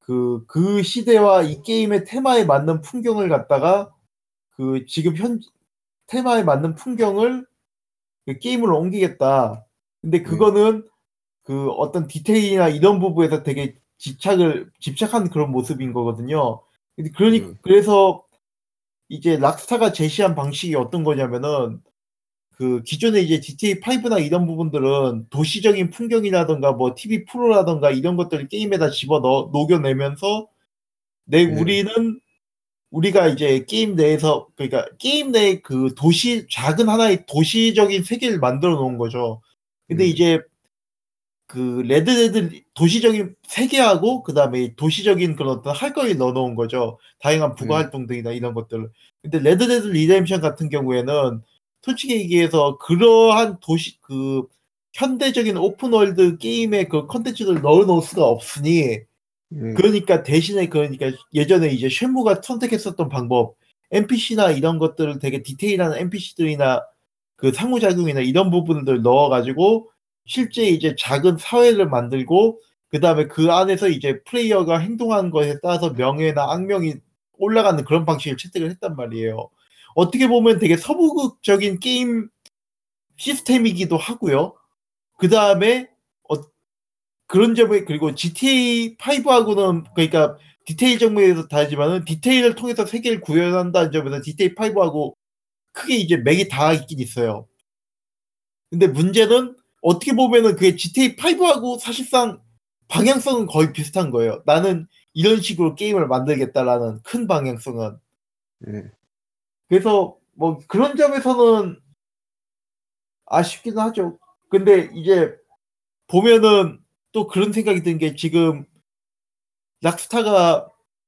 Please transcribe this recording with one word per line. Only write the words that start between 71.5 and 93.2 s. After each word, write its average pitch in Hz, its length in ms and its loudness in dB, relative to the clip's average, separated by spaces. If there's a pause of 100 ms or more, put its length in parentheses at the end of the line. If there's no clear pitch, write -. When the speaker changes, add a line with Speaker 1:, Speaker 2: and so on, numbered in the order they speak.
Speaker 1:
만들고 135 720 0 (280)
그다음에 151 380 2
그 160 240 0
안에서 190 380 2
이제 143 360 -4
플레이어가 196 540 0
행동하는 214 520 -2
것에 147 320 -2
따라서 170 280 -2
명예나 139 600 -2
악명이 180 420 -4 (440)
올라가는 202 460 2
그런 160 200 0
방식을 151 320 -4
채택을 175 340 -6
했단 180 260 -10
말이에요. 113 540 -8 (440)
어떻게 240 340 2
보면 226 300 4
되게 170 180 2
서부극적인 262 1040 0
게임 247 480 -4 (880)
시스템이기도 226 800 -2
하고요. 165 580 -2 (640)
그다음에 208 720 2 (400)
어, 151 80 -2 (920)
그런 226 280 4
점에, 214 300 2
그리고 151 300 -4
지티에이 233 800 -2
파이브하고는 214 880 0 (100)
그러니까 156 420 0 (280)
디테일 240 340 0
정보에서 196 500 2
다르지만은 147 560 0
디테일을 254 500 0
통해서 226 320 -6
세계를 226 340 -4